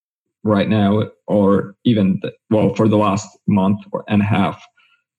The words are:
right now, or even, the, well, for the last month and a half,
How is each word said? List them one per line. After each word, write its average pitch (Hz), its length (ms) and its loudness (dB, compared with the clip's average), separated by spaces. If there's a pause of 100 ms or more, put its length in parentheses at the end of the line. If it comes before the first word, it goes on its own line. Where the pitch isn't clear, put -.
(440)
right 104 240 2
now, 107 440 0 (160)
or 98 480 0 (100)
even, 101 380 0
the, - 100 -8 (160)
well, 95 260 0
for - 120 0
the 104 100 2
last 101 300 -2 (200)
month 98 320 0 (280)
and 104 140 2
a 104 40 0
half, 101 380 -2 (560)